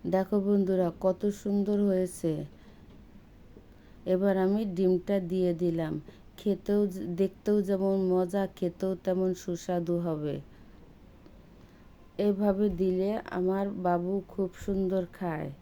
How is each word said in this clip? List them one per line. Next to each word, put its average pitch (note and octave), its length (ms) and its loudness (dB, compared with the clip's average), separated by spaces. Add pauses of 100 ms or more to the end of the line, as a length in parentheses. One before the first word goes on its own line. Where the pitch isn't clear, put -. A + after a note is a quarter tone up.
দেখো F#3+ 340 0
বন্ধুরা, F#3+ 480 2 (120)
কত F#3+ 300 0
সুন্দর G3+ 520 0
হয়েছে। F#3 500 0 (1700)
এবার F#3 320 2
আমি F#3+ 280 2
ডিমটা F#3 540 2
দিয়ে F3+ 340 0
দিলাম। E3 400 -2 (440)
খেতেও G#3 500 0
জ-, F#3 220 -8
দেখতেও F#3+ 520 0
যেমন G3 340 2 (140)
মজা, F#3 340 2 (120)
খেতেও F#3+ 400 -2
তেমন F#3 380 0
সুস্বাদু F3 680 -2
হবে। D3+ 360 -2 (1800)
এভাবে G3+ 520 2
দিলে F#3 400 0 (220)
আমার F#3 380 0
বাবু F3+ 440 0 (140)
খুব F#3+ 260 -4
সুন্দর F#3+ 500 -2 (100)
খায়। D#3 360 -6 (120)